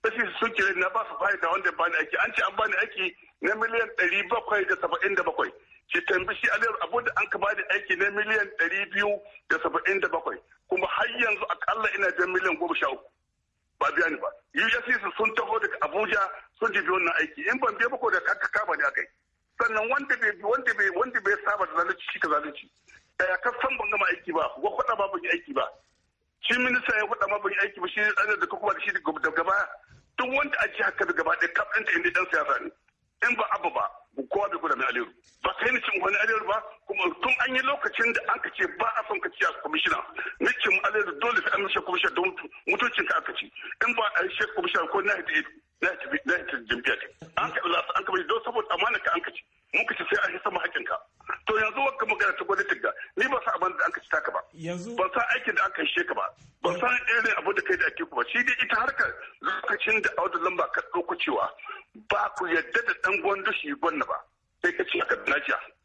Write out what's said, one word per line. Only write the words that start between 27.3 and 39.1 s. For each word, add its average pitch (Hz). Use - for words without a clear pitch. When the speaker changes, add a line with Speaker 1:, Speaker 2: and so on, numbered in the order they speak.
Speaker 1:
ban 202
yi 202
aiki 202
ba, 180
shi 214
ɗan 208
da -
ka 196
kuma 202
da -
shi 202
da -
gaba. 170
Duk 254
wanda 285
a 208
ji 214
haka -
da 175
gaba 165
ɗaya, 170
kaf 208
ɗinta 214
inda 175
ɗan 185
siyasa 139
ne. 110
In 240
ba 220
Abba -
ba, 113
kowa 202
bai 175
gwada 147
mai 131
alheri. 123
Ba -
sai 233
ni 262
cin -
wani 196
alheri 220
ba, 208
kuma 196
tun 254
an 254
yi 262
lokacin 233
da -
an -
ka 185
ce 190
ba 220
a 226
son 202